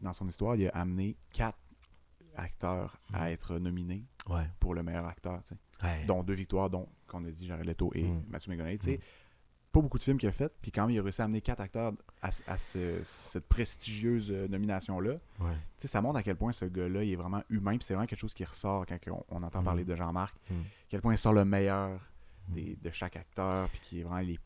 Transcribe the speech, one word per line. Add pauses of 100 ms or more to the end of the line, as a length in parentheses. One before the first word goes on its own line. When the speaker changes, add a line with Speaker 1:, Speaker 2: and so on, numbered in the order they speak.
Speaker 1:
dans
son
histoire,
il
a
amené (160)
quatre (800)
acteurs (140)
à
Speaker 2:
Hmm.
Speaker 1:
être
nominés (240)
Speaker 2:
Ouais. (100)
Speaker 1:
pour
le
meilleur
acteur,
tu
sais.
Speaker 2:
Ouais.
Speaker 1:
Dont
deux
victoires,
dont, (180)
qu'on
a
dit,
Jared
Leto
et
Speaker 2:
Hmm.
Speaker 1:
Matthew
McConaughey,
tu
sais.
Speaker 2:
Hmm. (720)
Speaker 1:
Pas
beaucoup
de
films
qu'il
a
fait, (100)
puis
quand
même,
il
a
réussi
à
amener
quatre
acteurs (300)
à, (160)
à
ce,
cette
prestigieuse,
euh,
nomination-là. (280)
Speaker 2:
Ouais.
Speaker 1:
Tu (220)
sais,
ça
montre
à
quel
point
ce
gars-là,
il
est
vraiment
humain,
puis
c'est
vraiment
quelque
chose
qui
ressort
quand (120)
on,
on
entend
Speaker 2:
Hmm.
Speaker 1:
parler
de
Jean-Marc. (140)
Speaker 2:
Hmm.
Speaker 1:
À
quel
point
il
sort
le
meilleur (480)
Speaker 2:
Hmm.
Speaker 1:
des,
de
chaque
acteur,
puis
qu'il
vraiment
les